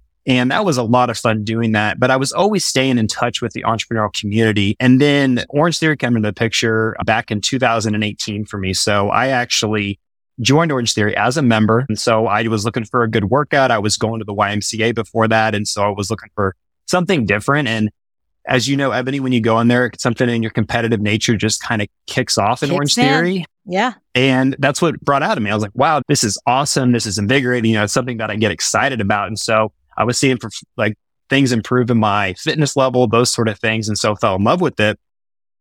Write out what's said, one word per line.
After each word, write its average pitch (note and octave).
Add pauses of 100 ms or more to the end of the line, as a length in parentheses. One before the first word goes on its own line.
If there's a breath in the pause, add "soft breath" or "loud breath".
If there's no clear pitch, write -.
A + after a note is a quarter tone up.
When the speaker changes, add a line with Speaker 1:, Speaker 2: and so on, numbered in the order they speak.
(260)
Speaker 1:
And B2+
that G3+
was D#3+
a B2
lot B2
of A2
fun G#2+
doing A2+
that, G#2+
but B2+
I C3
was C3
always G3
staying C3
in G#2+
touch -
with A#2
the -
entrepreneurial A2
community. G#2+
And B2+
then C#3
Orange D#3
Theory D#3
came A#2+
into G#2+
the G2+
picture A2+
back A2+
in G2
two B2+
thousand A2+
and G#2+
eighteen G#2+
for G#2
me. F#2+
So G2+
I A#2
actually G#2+ (400)
joined D3
Orange A#2+
Theory G#2
as B2
a D#3+
member. A2+
And G#2+
so A2+
I G#2+
was G#2+
looking A#2
for A#2+
a A2+
good G#2
workout. C3+
I A2
was G#2+
going A2+
to G#2
the G#2
Y G2+
M G#2
C G#2+
A A#2
before A2+
that. A2
And G#2
so -
I G#2
was G2
looking A2
for G2 (300)
something F3
different. A#2
And G#2+ (600)
as B2
you C#3
know, C#3
Ebony, C3
when C3
you A#2+
go A2+
in A#2
there, B2
something B2
in A#2
your A2+
competitive A#2
nature G#2
just G#2+
kinda G#2+ (180)
kicks -
off A2
in D3
Speaker 2:
Kicks F3
Speaker 1:
Orange C#3+
Speaker 2:
in. A#3+
Speaker 1:
Theory. F3+ (200)
Speaker 2:
Yeah. G3+ (200)
Speaker 1:
And C3
that's C3+
what D#3
brought C#3
out E3+
of A#2
me. G2+
I -
was G#2+
like, G2+
"Wow, C#3+
this C#3+
is G2+
awesome. B2+
This A#2
is G2+
invigorating." B2
You A2
know, G#2
it's -
something B2
that A2
I G#2
get G#2+
excited A#2
about. G2+
And G#2+
so A2 (280)
I G#2
was A#2
seeing, C3
for, A2+ (240)
like, A2 (340)
things C3+
improve B2
in A#2+
my G2+
fitness D3+
level, B2+
those A2+
sort A2+
of G#2
things. A2
And G#2
so A2
I G#2
fell G#2
in G2
love D#3+
with D#3
it. G#2+ (600)